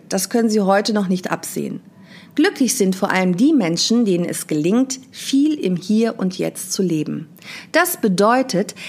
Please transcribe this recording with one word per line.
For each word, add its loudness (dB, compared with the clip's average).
das -2
können 2
Sie 2
heute 2
noch 0
nicht -4
absehen. -6
Glücklich 0
sind 2
vor -2
allem 2
die 4
Menschen, 2
denen 0
es -8
gelingt, 0
viel 0
im -2
Hier 0
und -2
Jetzt -6
zu -2
leben. -4
Das 2
bedeutet, 2